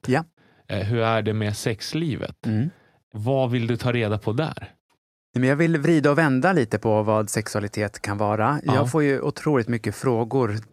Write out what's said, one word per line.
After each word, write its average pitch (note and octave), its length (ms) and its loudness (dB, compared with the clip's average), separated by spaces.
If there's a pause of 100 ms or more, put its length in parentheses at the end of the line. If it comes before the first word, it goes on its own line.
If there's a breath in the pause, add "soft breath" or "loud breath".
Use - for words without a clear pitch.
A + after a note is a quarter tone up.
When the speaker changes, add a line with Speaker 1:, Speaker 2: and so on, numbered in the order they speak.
Speaker 1:
Ja. C#3 160 2 (440 soft breath)
Speaker 2:
eh, G#2 120 -4
hur A2 200 -2
är A2+ 220 2
det G#2+ 120 -2
med G#2 240 -2
sexlivet? - 880 -6
Speaker 1:
Mm. A#2 240 0 (440 soft breath)
Speaker 2:
Vad B2+ 380 0
vill A#2 160 0
du A#2+ 100 0
ta B2 140 -2
reda A2 260 0
på G#2+ 160 -4
där? - 400 -6 (600)
Speaker 1:
Nej, A#2+ 40 0
men B2+ 100 4
jag C#3+ 60 4
vill E3 220 2
vrida D3 340 4
och C#3+ 60 4
vända D#3 360 4
lite A#2 260 2
på G#2+ 240 2
vad G#2+ 260 0
sexualitet G#2 720 -4
kan G2+ 160 -6
vara. G#2+ 460 2
Speaker 2:
Ja. B2+ 120 2
Speaker 1:
Jag C3 160 2
får D#3 120 2
ju C3+ 180 0
otroligt C#3+ 460 0
mycket A2+ 280 -2
frågor A#2 600 0 (180)